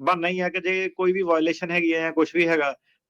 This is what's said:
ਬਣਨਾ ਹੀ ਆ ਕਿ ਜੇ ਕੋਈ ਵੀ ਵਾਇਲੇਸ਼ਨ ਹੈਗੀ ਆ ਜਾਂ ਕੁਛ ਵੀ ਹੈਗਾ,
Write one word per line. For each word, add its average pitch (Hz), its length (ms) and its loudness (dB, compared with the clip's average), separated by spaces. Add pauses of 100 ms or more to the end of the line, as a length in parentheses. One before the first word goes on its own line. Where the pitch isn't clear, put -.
ਬਣਨਾ 170 260 0
ਹੀ 180 120 -2
ਆ 180 100 0
ਕਿ 180 100 -4
ਜੇ 185 300 -2
ਕੋਈ 185 220 0
ਵੀ 190 100 0
ਵਾਇਲੇਸ਼ਨ 165 500 0
ਹੈਗੀ 170 220 0
ਆ 165 60 0
ਜਾਂ 165 120 -2
ਕੁਛ 156 240 0
ਵੀ 170 120 2
ਹੈਗਾ, 147 280 0 (340)